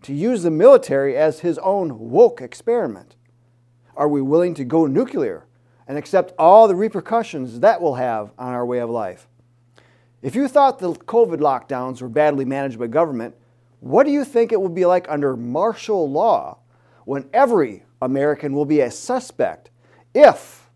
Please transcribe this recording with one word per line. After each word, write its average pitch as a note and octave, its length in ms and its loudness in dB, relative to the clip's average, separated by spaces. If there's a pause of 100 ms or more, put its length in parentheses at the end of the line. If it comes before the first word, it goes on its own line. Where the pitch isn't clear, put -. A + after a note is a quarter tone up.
to C#3 120 -10
use G3+ 280 -2
the E3+ 80 0
military D3+ 640 4
as D3+ 260 0
his E3+ 180 -4
own F#3 400 -4
woke D#3+ 420 2
experiment? C3 760 -6 (800)
Are D3 140 0
we C#3+ 140 0
willing D#3+ 320 0
to C#3+ 100 -8
go D#3 220 2
nuclear C#3+ 580 -4 (420)
and C#3+ 120 -8
accept F3+ 400 -2
all G3+ 280 8
the G3 80 2
repercussions F3 840 -4
that G3 220 2
will C#3+ 140 -2
have A#2 420 -6
on B2 160 -10
our B2 100 -4
way B2 140 -4
of A#2+ 100 -6
life? G#2+ 400 -8 (960)
If C3 120 -8
you C4+ 140 -2
thought C4+ 300 2
the F3 160 -6
covid F#3+ 460 -2
lockdowns C3 600 -4
were B2+ 80 -12
badly C#3+ 380 0
managed C3+ 320 -6
by A#2+ 80 -6
government, C3 480 -2 (460)
what E3 260 0
do D4+ 40 -2
you C#4+ 140 -2
think A#3 280 -2
it F#3 100 0
will F#3+ 80 -4
be F3+ 160 -2
like F3+ 240 2
under C#3+ 260 -4
martial D#3+ 760 -4
law C#3 500 -2 (440)
when C#3 300 -8
every G3+ 500 2 (160)
American C#3 540 -2
will D3 100 0
be D3 160 2
a B2 100 0
suspect - 800 -6 (460)
if - 600 4